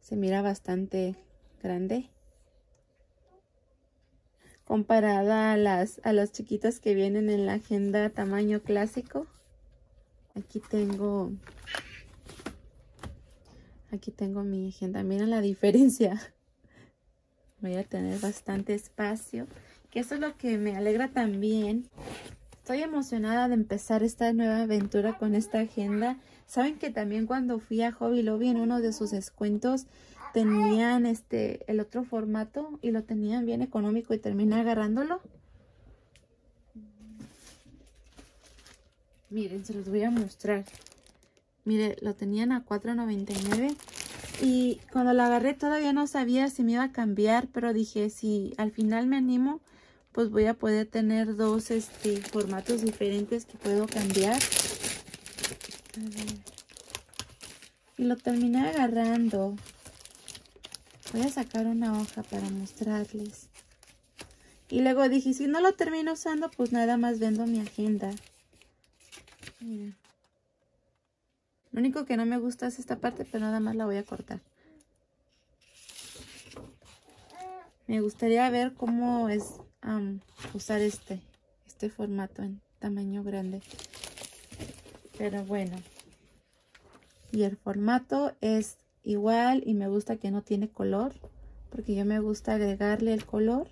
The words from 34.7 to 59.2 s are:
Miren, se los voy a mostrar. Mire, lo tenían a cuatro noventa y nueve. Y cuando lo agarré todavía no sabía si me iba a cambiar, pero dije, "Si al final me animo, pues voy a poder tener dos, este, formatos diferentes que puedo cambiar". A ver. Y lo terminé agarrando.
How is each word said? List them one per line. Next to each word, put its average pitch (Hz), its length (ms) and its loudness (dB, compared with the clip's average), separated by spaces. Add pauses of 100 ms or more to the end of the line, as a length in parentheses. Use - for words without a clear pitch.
Miren, 196 360 -6
se 214 80 -10
los 196 160 -8
voy 208 140 0
a 233 80 2
mostrar. 208 520 -2 (1000)
Mire, 214 360 2
lo 208 120 -2
tenían 214 400 0
a 247 100 -2
cuatro 226 320 -4
noventa 208 380 -2
y 196 160 -4
nueve. 254 260 0 (640)
Y 254 380 4 (120)
cuando 247 220 4
lo 247 100 6
agarré 240 300 4
todavía 294 400 0
no 285 140 2
sabía 262 420 2
si 269 140 -2
me 233 100 4
iba 240 100 2
a 269 80 -2
cambiar, 220 560 2
pero 233 260 -2
dije, 214 360 0
"Si 208 480 -2
al 214 140 0
final 226 360 2
me 269 100 2
animo, 254 440 2 (500)
pues 226 200 2
voy 214 160 4
a 226 80 2
poder 214 320 0
tener 220 480 2
dos, 220 360 0
este, 220 460 -2
formatos 202 640 -2
diferentes 208 640 -2
que - 120 -20
puedo 208 300 2
cambiar". 202 520 2 (1600)
A 220 40 -12
ver. 214 380 -8 (1600)
Y 254 80 0
lo 247 120 2
terminé 240 500 2
agarrando. 226 880 2 (1600)